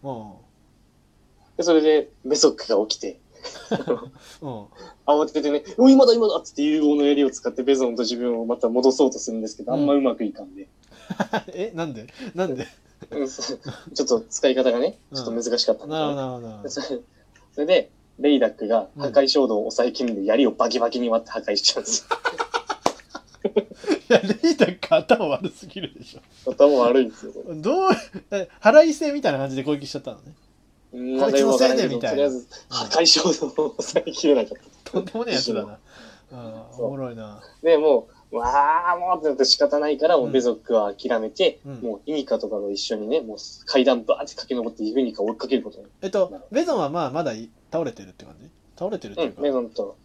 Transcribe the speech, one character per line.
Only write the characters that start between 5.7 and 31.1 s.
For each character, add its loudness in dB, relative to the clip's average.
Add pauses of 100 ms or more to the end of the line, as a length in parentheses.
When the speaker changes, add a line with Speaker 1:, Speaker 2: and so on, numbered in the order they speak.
Speaker 2:
「お、 10
今 10
だ、 6
今 2
だ！」 0
っ -6
つ -18
っ -16
て -4
融 2
合 4
の 2
槍 4
を 2
使 -6
っ -12
て -6
ベ 4
ゾ 0
ン -6
と -2
自 -4
分 -2
を -4
ま -2
た 0
戻 2
そ 4
う 0
と -12
す -8
る -6
ん -6
で -8
す -14
け -12
ど、 -4
Speaker 1:
う -2
ん。 -2
Speaker 2:
あ 2
ん 2
ま 4
う 2
ま 0
く -6
い -4
か -16
ん -20
で。 -20 (420)
Speaker 1:
<laughs> -6
え、 -8
な -6
ん -10
で？ -16 (300)
な -2
ん -6
で？ -10 (420)
Speaker 2:
う -6
ん、 -6
そ -10
う。 -18 (360)
ち -4
ょ -2
っ -10
と 0
使 -4
い 2
方 2
が 0
ね、 -4 (100)
Speaker 1:
う -16
ん。 -10
Speaker 2:
ち -10
ょ -10
っ -10
と -8
難 -4
し 0
か 2
っ 2
た -18
ん -14
で -6
ね。 -4
Speaker 1:
な -2
る -4
ほ -4
ど、 -8
な -14
る -16
ほ -20
ど。 -10
Speaker 2:
そ -10
れ、 -8 (560)
そ -4
れ -2
で、 4 (300)
レ 4
イ 4
ダ 4
ッ 0
ク -10
が 0
破 -6
壊 4
衝 4
動 2
を -4
抑 0
え -2
き -4
れ -2
ん -4
で、 -6
Speaker 1:
う -4
ん。 -2
Speaker 2:
槍 4
を 2
バ 0
キ -2
バ 0
キ -6
に -2
割 0
っ -18
て -16
破 -6
壊 -4
し -2
ち 0
ゃ -4
う -8
ん -10
で -6
す -6
よ。 -4 (1900)
Speaker 1:
<laughs> -
い 4
や、 6
レ 0
イ -2
ダ 4
ッ -8
ク -2
頭 2
悪 -4
す -20
ぎ -14
る -12
で -20
し -20 (260)
ょ。 -4
Speaker 2:
頭 6
悪 6
い 4
ん -6
で -18
す -18
よ、 -14
こ -14
れ。 -10
Speaker 1:
ど 0
う、 4 (400)
え、 -4 (100)
腹 8
い 4
せ -4
み -4
た 2
い 0
な -2
感 -4
じ -6
で -4
攻 0
撃 -10
し -12
ち -8
ゃ -6
っ -16
た -10
の -16
ね。 -20 (580)
Speaker 2:
う -6